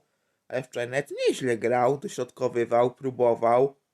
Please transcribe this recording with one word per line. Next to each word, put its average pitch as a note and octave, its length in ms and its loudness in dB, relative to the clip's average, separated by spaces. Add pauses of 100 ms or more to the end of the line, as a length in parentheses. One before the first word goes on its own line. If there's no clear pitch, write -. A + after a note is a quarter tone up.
(480)
ale B2 140 -4
wczoraj A#2+ 260 -6
nawet C#3+ 240 -4 (160)
nieźle B2+ 300 0
grał, B2 400 2
dośrodkowywał, A#2+ 960 -2
próbował. A#2+ 840 2 (180)